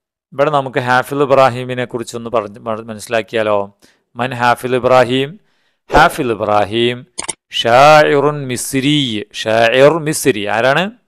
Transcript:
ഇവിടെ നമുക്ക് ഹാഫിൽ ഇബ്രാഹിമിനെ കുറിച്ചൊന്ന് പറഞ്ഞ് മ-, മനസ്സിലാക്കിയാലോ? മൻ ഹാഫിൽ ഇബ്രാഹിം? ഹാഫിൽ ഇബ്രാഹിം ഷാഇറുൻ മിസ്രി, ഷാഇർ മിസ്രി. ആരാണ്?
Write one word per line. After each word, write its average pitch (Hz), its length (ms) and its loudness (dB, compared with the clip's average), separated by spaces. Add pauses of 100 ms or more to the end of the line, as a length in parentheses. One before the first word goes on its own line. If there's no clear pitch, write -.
(320)
ഇവിടെ 143 180 0
നമുക്ക് 135 300 -2
ഹാഫിൽ 127 420 0
ഇബ്രാഹിമിനെ 127 600 0
കുറിച്ചൊന്ന് 117 460 -10
പറഞ്ഞ് 107 300 -6
മ-, 113 300 -8
മനസ്സിലാക്കിയാലോ? 110 640 -4 (600)
മൻ 120 160 -4
ഹാഫിൽ 123 440 0
ഇബ്രാഹിം? 127 540 2 (600)
ഹാഫിൽ 160 420 2
ഇബ്രാഹിം 104 680 -2 (520)
ഷാഇറുൻ 147 960 4
മിസ്രി, 135 540 -2 (320)
ഷാഇർ 117 680 2
മിസ്രി. 143 480 -2
ആരാണ്? 127 380 0 (240)